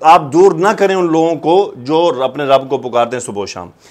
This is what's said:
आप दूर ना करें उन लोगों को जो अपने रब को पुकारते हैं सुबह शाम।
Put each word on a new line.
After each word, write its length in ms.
आप 180
दूर 340
ना 180
करें 220
उन 120
लोगों 280
को 420
जो 300
अपने 380
रब 240
को 80
पुकारते 380
हैं 60
सुबह 240
शाम। 260